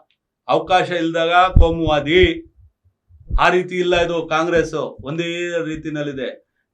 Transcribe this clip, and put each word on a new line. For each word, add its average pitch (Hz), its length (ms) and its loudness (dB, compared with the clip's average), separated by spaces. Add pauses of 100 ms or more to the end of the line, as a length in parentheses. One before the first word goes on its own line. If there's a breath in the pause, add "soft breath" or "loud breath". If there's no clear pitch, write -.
(480)
ಅವಕಾಶ 165 420 0
ಇಲ್ದಾಗ 165 420 -2 (280)
ಕೋಮುವಾದಿ, 160 600 2 (1200)
ಆ 160 80 4
ರೀತಿ 180 300 -2
ಇಲ್ಲ. 180 220 0
ಇದು 165 280 -2
ಕಾಂಗ್ರೆಸ್ 160 460 -2 (280)
ಒಂದೇ 165 260 -6 (360)
ರೀತಿನಲ್ಲಿದೆ. 147 640 -8 (440)